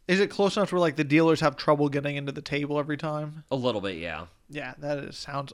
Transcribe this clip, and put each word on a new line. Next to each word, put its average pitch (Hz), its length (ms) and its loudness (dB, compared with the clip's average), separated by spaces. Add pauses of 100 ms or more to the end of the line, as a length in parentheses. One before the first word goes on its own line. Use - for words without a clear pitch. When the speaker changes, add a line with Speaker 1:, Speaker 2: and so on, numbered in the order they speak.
Speaker 1:
Is 180 100 4
it 196 120 2
close 196 260 2
enough 202 160 0
where, 180 80 2
like, 165 160 4
the 151 80 2
dealers 160 360 6
have 151 160 2
trouble 147 340 4
getting 143 260 -2
into 143 160 -6
the 135 100 -10
table 147 360 -2
every 147 180 -2
time? 151 540 -6
Speaker 2:
A 139 60 0
little 120 260 0
bit, 95 160 -6
yeah. 82 280 -8 (220)
Speaker 1:
Yeah, 135 300 -10
that 143 200 -4
is, - 200 -10
sounds 139 360 -8